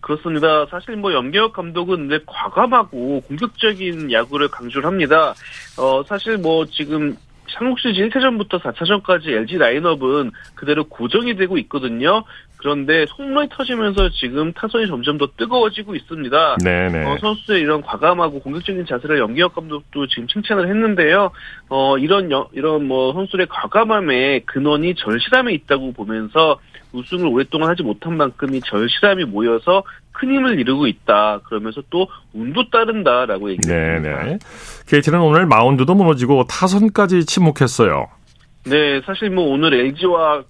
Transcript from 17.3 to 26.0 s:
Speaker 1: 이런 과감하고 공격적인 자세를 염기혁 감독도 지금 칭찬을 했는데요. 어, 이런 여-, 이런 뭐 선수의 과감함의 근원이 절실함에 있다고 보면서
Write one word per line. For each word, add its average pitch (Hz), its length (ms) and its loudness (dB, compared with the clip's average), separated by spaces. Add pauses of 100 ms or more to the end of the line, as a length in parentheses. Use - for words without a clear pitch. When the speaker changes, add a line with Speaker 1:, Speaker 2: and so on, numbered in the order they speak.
Speaker 1:
이런 151 220 0
과감하고 160 580 0
공격적인 175 460 -8
자세를 147 320 -2
염기혁 131 360 0
감독도 147 520 -8
지금 120 220 -6
칭찬을 208 400 -2
했는데요. 196 640 2 (380)
어, 135 300 2
이런 175 320 0
여-, 135 220 -2
이런 147 340 -2
뭐 131 260 0
선수의 185 380 -4
과감함의 165 960 0
근원이 147 480 0
절실함에 226 580 0
있다고 139 400 -2
보면서 110 680 0 (340)